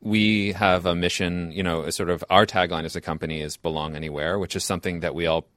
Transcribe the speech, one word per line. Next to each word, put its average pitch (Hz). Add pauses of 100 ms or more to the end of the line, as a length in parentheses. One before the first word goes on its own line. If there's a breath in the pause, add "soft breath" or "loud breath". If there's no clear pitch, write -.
We 107
have 92
a 87
mission, 87
you 90
know, 82
sort 87
of 85
our 98
tagline 87
as 80
a 85
company 80
is 76
"Belong 78
Anywhere," 78
which 92
is 92
something 90
that 80
we 82
all 80 (100)